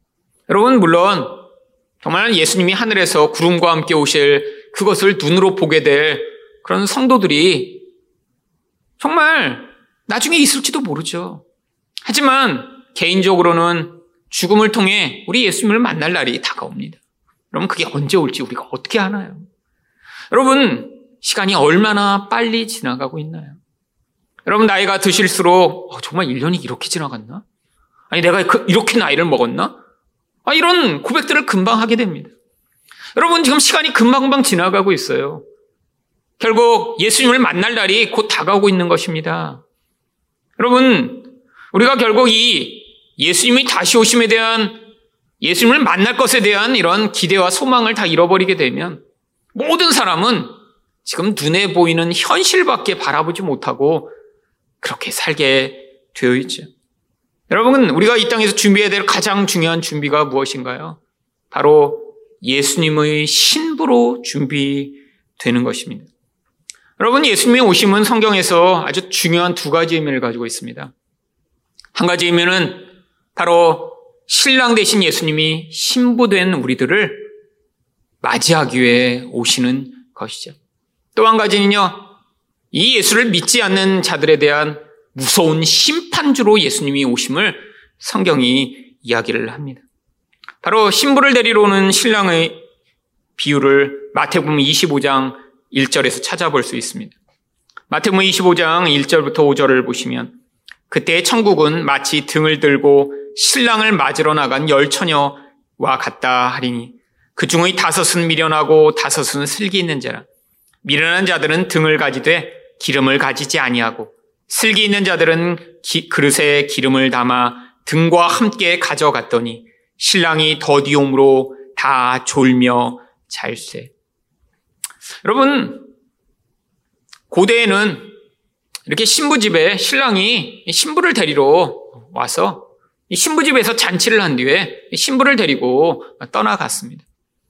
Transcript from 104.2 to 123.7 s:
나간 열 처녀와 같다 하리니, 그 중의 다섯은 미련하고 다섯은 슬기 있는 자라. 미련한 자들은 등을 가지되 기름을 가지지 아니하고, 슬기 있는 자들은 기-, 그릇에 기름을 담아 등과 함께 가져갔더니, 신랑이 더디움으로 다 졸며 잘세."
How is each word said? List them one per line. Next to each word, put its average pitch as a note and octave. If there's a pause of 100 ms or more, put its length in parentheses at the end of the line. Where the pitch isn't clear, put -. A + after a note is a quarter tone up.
나간 C#3+
열 C#3+
처녀와 C#3+
같다 B2+
하리니, B2+ (420)
그 -
중의 F3
다섯은 E3+
미련하고 D#3
다섯은 C#3+
슬기 F#3+
있는 D#3+
자라. A#2+ (580)
미련한 E3
자들은 E3
등을 D#3
가지되 D3+ (280)
기름을 C3+
가지지 C#3+
아니하고, A#2 (340)
슬기 G#3+
있는 G3+
자들은 E3+
기-, -
그릇에 C#3+
기름을 C3
담아 B2 (300)
등과 E3
함께 F#3
가져갔더니, A#2+ (320)
신랑이 D#3
더디움으로 C#3 (180)
다 B2+
졸며 B2 (260)
잘세." - (1300)